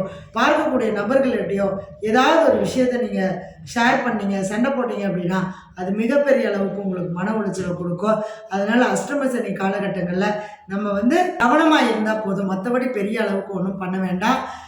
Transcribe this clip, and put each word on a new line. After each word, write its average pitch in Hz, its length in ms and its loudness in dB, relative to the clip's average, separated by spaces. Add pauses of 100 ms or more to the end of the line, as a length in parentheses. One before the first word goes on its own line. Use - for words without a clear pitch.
(340)
பார்க்கக்கூடிய 262 580 2
நபர்கள்கிட்டயோ 202 760 0 (340)
ஏதாவது 254 460 4
ஒரு 226 160 6
விஷயத்த 247 400 0
நீங்க 196 200 -2 (420)
ஷேர் 240 400 2
பண்ணீங்க, 202 360 -2
சண்டை 214 300 0
போட்டீங்க 208 340 -2
அப்படின்னா 180 360 0 (360)
அது 185 140 -4
மிகப்பெரிய 240 580 4
அளவுக்கு 196 360 -2
உங்களுக்கு 175 280 -4
மன 190 220 -2
உளைச்சலை 185 420 -2
கொடுக்கும். 175 460 0 (280)
அதனால 208 360 2
அஷ்டம 262 420 -2
சனி 208 240 -4
காலகட்டங்கள்ல 185 760 -2 (380)
நம்ம 202 260 -4
வந்து 240 260 2 (200)
கவனமா 302 420 6 (100)
இருந்தா 220 240 0
போதும், 196 360 -2
மத்தபடி 240 420 0
பெரிய 208 280 -2
அளவுக்கு 196 340 -2
ஒண்ணும் 190 240 -4
பண்ண 185 200 -4
வேண்டாம். 185 420 0 (280)